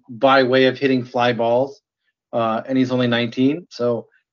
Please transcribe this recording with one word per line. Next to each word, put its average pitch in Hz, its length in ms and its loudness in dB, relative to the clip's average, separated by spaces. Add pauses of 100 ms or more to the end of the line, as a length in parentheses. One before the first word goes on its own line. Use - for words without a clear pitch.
by 135 360 2
way 131 220 4
of 127 120 0
hitting 131 260 0
fly 123 280 0
balls, 117 500 -2 (500)
uh, 113 340 -2
and 131 120 -2
he's 123 140 0
only 127 140 0
nineteen, 123 640 -2
so 120 360 -4 (260)